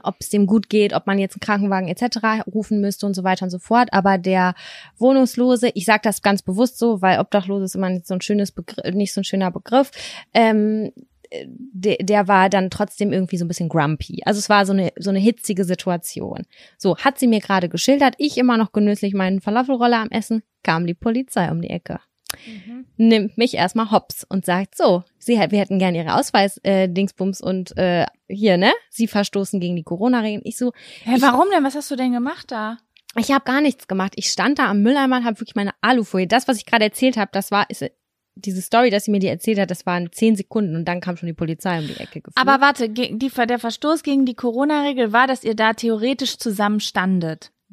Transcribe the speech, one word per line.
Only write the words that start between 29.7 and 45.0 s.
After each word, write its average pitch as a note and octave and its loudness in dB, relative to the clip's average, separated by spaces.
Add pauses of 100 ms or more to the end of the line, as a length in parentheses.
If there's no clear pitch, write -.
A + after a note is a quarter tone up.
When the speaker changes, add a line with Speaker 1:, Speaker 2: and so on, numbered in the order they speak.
Speaker 1:
die E3 -6
Corona-Regeln. G#3+ -2
Ich - -10
so, B3 -2 (320)
Speaker 2:
Hä, A#3+ 0
Speaker 1:
ich A#3+ 2
Speaker 2:
warum C#4 4
denn? D#4 4
Was C4+ -2
hast D4 -8
du C#4 -4
denn B3+ -2
gemacht B3+ -6
da? A3 -8 (400)
Speaker 1:
Ich A#3 0
hab C4+ 2
gar C4+ 0
nichts C#4+ 0
gemacht. F#3+ -4
Ich - -6
stand C4+ 0
da B3+ 2
am G3+ 2
Mülleimer C4 2
und A#3+ -2
hab A3 -2
wirklich - -12
meine G3+ -2 (100)
Alufolie. G#3 2
Das, B3 2
was A#3+ 2
ich - -14
gerade A3 2
erzählt B3+ 0
hab, G3+ -2
das G3 -4
war, G3+ 0
ist, - -10 (500)
diese F#3+ -6
Story, A#3+ 4
dass D4+ 0
sie A3 0
mir G3+ 2
die F#3+ 0
erzählt G3 -2
hat, F#3 0
das - -10
waren F3 -4
zehn A3+ 2
Sekunden G3 -4
und E3 -4
dann F3 -4
kam F3 -6
schon E3+ -8
die E3 -6
Polizei E3 -4
um D#3 -4
die - -10
Ecke - -14
geführt. - -20
Speaker 2:
Aber C4+ 4
warte, C4+ 2
ge-, A3+ -4
die B3+ -2
Ver-, A#3+ -2
der A#3+ 0
Verstoß D4 -2
gegen C#4 2
die B3 0
Corona-Regel C4 0